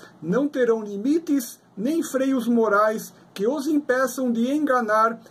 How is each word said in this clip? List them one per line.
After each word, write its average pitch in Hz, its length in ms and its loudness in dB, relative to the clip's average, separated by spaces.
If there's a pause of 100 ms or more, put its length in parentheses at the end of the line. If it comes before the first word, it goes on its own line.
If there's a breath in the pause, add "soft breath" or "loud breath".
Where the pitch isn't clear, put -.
(220 loud breath)
Não 202 260 0
terão 233 360 0
limites 277 760 -2 (160)
nem 285 280 -2
freios 262 440 -2
morais 214 640 2 (220 loud breath)
que 190 120 -4
os 277 220 -2
impeçam 262 640 0
de 233 180 0
enganar 233 680 2 (120 loud breath)